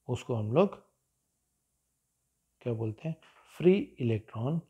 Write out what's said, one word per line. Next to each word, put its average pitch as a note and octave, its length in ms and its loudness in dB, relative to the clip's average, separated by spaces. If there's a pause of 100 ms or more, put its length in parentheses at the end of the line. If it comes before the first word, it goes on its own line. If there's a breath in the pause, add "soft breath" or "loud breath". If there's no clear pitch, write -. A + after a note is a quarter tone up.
उसको B2 260 -4
हम A2 180 -4
लोग F#3+ 400 0 (1700)
क्या B2 120 -4
बोलते A2 360 -6
हैं? D#3+ 80 -8 (420 soft breath)
फ्री F#3+ 420 4
इलेक्ट्रॉन A#2 680 -2